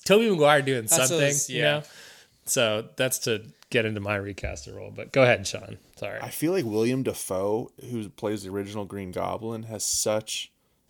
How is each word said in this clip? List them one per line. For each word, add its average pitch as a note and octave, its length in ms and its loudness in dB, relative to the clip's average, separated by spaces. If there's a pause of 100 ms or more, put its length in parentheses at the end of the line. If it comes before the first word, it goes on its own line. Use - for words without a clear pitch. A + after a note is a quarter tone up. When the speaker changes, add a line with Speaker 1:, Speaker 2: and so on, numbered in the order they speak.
Speaker 1:
Tobey A3 260 6
Maguire D3 320 6
doing C3 200 0
Speaker 2:
That's G#2+ 140 4
what B2+ 120 4
Speaker 1:
something, D3 180 2
Speaker 2:
it's, C#3+ 240 0
Speaker 1:
you B2 100 -2
Speaker 2:
yeah. D3 180 4
Speaker 1:
know? D3+ 40 -8 (640)
So A2+ 500 2
that's C3 240 0
to G#2+ 240 -2 (260)
get A2+ 160 2
into G#2+ 140 -2
my G2+ 180 -2
recaster G2+ 580 -8
role. G2+ 200 -12
But G#2+ 160 -12
go C3+ 100 4
ahead, A2 240 6
Sean. G#2 320 -8 (200)
Sorry. G#2 220 -10
Speaker 3:
I A2 100 -10
feel D#3 220 -2
like F#3 140 0
William A#2 380 0
Dafoe, G#2 680 -2 (220)
who A2 180 -6
plays G#2+ 340 -4
the F#2+ 60 -10
original G2+ 360 -6
Green F#2+ 260 -8
Goblin, F#2+ 520 -6
has A2 200 -8
such - 680 -2 (380)